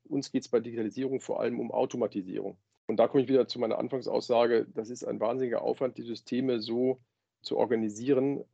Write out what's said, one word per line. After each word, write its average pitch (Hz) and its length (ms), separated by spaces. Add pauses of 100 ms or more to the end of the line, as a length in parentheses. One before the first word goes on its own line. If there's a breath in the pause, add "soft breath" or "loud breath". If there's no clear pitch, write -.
uns 143 260
geht's 131 180
bei 120 100
Digitalisierung 117 640
vor - 180
allem 117 200
um 117 120
Automatisierung. 101 840 (300)
Und 110 100
da 117 100
komme 135 160
ich 120 60
wieder 127 180
zu - 120
meiner 110 180
Anfangsaussage, 120 960
das 110 160
ist 123 140
ein 113 160
wahnsinniger 120 420
Aufwand, 123 380
die 117 40
Systeme 120 560
so 120 400 (440)
zu - 140
organisieren, 123 840 (100)